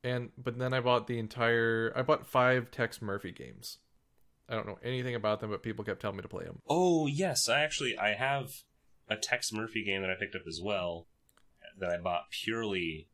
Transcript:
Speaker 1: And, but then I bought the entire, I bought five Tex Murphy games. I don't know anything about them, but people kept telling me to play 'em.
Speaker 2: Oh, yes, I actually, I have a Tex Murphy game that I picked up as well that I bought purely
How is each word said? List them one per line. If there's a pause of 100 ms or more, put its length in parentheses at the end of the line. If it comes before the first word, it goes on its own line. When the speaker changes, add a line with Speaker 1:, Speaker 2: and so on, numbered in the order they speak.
Speaker 1:
And,
but
then
I
bought
the
entire,
I
bought
five
Tex
Murphy
games. (720)
I
don't
know
anything
about
them,
but
people
kept
telling
me
to
play
'em.
Speaker 2:
Oh,
yes,
I
actually,
I
have (580)
a
Tex
Murphy
game
that
I
picked
up
as
well (720)
that
I
bought
purely